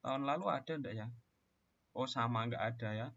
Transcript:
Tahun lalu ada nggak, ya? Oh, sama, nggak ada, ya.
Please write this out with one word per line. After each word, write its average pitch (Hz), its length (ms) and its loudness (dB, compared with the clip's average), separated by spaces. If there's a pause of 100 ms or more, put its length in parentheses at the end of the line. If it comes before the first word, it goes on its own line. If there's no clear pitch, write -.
Tahun 135 220 0
lalu 170 260 2
ada 143 240 -2
nggak, 120 220 -4
ya? 110 100 -4 (880)
Oh, 127 80 0
sama, 117 400 2
nggak 113 200 0 (100)
ada, 113 180 -4
ya. 113 240 -2